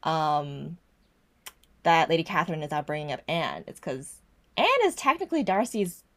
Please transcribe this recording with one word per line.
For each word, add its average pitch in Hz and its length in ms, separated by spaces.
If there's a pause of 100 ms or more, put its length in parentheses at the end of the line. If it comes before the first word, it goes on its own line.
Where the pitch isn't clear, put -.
um, 151 720 (1040)
that 165 260
Lady 165 160
Catherine 165 380
is 147 80
not 147 160
bringing 151 260
up - 140
Anne. 143 400
It's - 140
'cause 135 340 (420)
Anne 294 100 (180)
is 359 100
technically 320 480
Darcy's 196 640 (120)